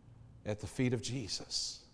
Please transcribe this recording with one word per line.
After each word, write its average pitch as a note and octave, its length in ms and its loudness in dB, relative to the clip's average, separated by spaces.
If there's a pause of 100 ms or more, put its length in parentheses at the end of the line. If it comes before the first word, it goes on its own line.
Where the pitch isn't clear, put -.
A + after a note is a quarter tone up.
(460)
at G#2 160 0
the - 60 -2
feet B2 260 4
of A#2+ 80 4
Jesus. - 800 -2 (140)